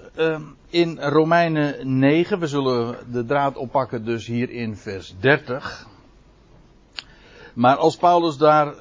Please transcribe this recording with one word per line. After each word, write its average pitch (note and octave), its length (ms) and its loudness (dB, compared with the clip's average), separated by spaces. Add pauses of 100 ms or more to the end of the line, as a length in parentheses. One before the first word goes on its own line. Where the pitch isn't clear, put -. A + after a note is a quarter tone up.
(160)
ehm, D#3+ 260 -2 (280)
in E3 300 0
Romeinen D3 1000 0
negen, E3 400 2
we E3+ 80 -2
zullen B2 500 -2 (140)
de A#2+ 140 -4
draad C#3 320 -2
oppakken B2+ 480 -4
dus A2+ 200 -6
hier A#2+ 240 -4
in A2 280 -8
vers F#2+ 420 -12
dertig. C3+ 680 -2 (1700)
Maar B2 220 4
als D#3+ 200 2
Paulus E3+ 420 2
daar D3+ 440 4